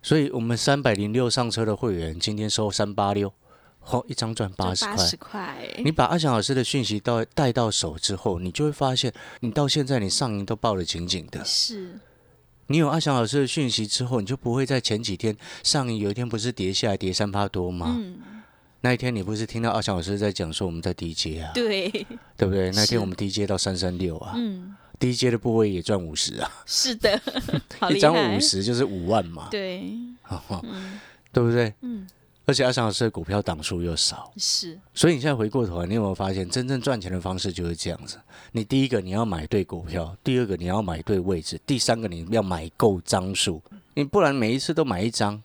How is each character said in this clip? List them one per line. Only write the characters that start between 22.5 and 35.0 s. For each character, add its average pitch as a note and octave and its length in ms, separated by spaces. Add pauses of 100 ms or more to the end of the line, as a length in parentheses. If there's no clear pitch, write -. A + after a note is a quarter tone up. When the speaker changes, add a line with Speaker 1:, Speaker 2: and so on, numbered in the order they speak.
Speaker 1:
对？ F#2 160
那 G#2 160
天 A#2 140
我 G2+ 40
们 F#2 80
Speaker 2:
是。 F#2 40
Speaker 1:
低 G2+ 120
阶 G2+ 160
到 F#2+ 140
三 F#2+ 180
三 F2+ 220
六 F2 200
啊。 - 180
Speaker 2:
嗯。 G3 400 (240)
Speaker 1:
低 B2 140
阶 B2 160
的 A#2 80
部 A#2 160
位 A2 160
也 F2+ 100
赚 G2 200
五 E2 120
十 A#1 280
啊。 - 100 (160)
Speaker 2:
是 - 300
的， G#3+ 200 (300)
<laughs> - 320
好 F#3+ 100
厉 F3 60
害。 - 40
Speaker 1:
一 - 20
张 E3+ 360
五 - 40
十 F#2+ 240
就 A#2+ 100
是 B2 100
五 F#2 220
万 G2+ 200
嘛。 E2 220
Speaker 2:
对。 F#3+ 360 (380)
Speaker 1:
好， - 420
Speaker 2:
嗯。 F#3+ 340 (340)
Speaker 1:
对 B2 100
不 A#2 100
对？ A#2 200 (100)
Speaker 2:
嗯。 A#3 220 (420)
Speaker 1:
而 D3 60
且 C#3 120
阿 B2+ 80
翔 A#2+ 120
老 A2 60
师 A2 140
的 A2+ 60
股 F#2 120
票 G2+ 180
档 D#2+ 220
数 E2+ 180
又 E2+ 140
少。 - 420
Speaker 2:
是。 F3 400 (160)
Speaker 1:
所 - 160